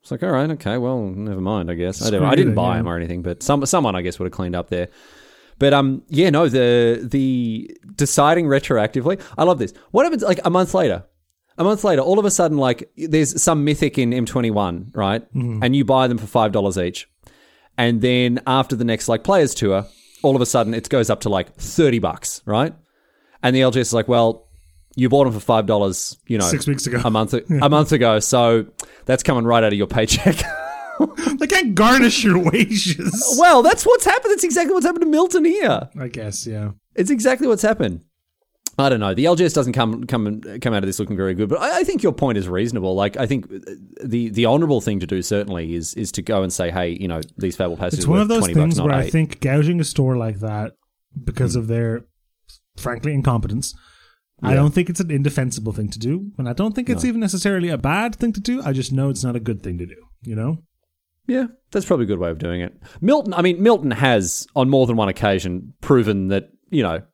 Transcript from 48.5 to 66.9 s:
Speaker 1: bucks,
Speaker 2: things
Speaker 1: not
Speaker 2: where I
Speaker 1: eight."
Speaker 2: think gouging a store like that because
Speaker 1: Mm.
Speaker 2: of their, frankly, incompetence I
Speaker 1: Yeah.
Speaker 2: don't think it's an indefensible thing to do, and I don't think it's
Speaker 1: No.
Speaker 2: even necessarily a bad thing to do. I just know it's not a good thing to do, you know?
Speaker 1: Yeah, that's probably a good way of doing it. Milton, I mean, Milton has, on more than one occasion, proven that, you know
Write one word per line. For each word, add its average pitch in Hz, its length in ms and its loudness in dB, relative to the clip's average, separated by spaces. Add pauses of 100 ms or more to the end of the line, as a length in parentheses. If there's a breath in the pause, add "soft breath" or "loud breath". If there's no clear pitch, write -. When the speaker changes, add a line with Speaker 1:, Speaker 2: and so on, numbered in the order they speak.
Speaker 1:
bucks, 151 100 4
Speaker 2:
things 160 140 2
Speaker 1:
not - 100 0
Speaker 2:
where 139 80 2
I 135 80 0
Speaker 1:
eight." - 80 -4
Speaker 2:
think 160 300 0
gouging 151 400 2
a - 20 0
store 131 320 0
like 110 240 -4
that 107 380 -6 (480)
because 123 320 -2
Speaker 1:
Mm. - 20 0
Speaker 2:
of 110 80 -4
their, 117 380 -4 (720)
frankly, 127 360 -6
incompetence 123 600 -2 (680 soft breath)
I - 60 -2
Speaker 1:
Yeah. 135 80 4
Speaker 2:
don't 143 160 4
think 180 160 0
it's 170 100 -6
an 170 120 -6
indefensible 131 640 -2
thing 104 160 -6
to 110 100 -12
do, 175 380 -6
and 127 120 -6
I 123 40 -6
don't 208 220 -2
think 254 140 -6
it's 180 140 -2
Speaker 1:
No. 254 60 0
Speaker 2:
even 226 120 -2
necessarily 185 480 -2
a 147 80 -2
bad 196 380 -2
thing 233 180 -2
to 202 80 -8
do. 247 220 -4
I 139 100 -2
just 131 180 -4
know 135 180 -2
it's 120 140 -6
not 123 120 -4
a 120 40 -4
good 107 240 -6
thing 90 140 -8
to 87 80 -8
do, - 100 -20 (280)
you 113 120 -10
know? 143 240 -4 (680)
Speaker 1:
Yeah, 254 200 -2 (240)
that's 202 140 -4
probably 143 180 2
a 98 40 -2
good 95 120 -2
way 87 100 -2
of 82 80 -6
doing 85 240 -6
it. 90 120 -8 (280 loud breath)
Milton, 214 320 2
I 175 80 -2
mean, 180 220 2
Milton 165 280 2
has, 107 540 0 (100)
on 131 140 2
more 135 180 4
than 117 100 0
one 104 120 2
occasion, 92 720 -2
proven 104 460 2
that, 98 220 -2 (200)
you 147 140 0
know 87 180 -2 (120)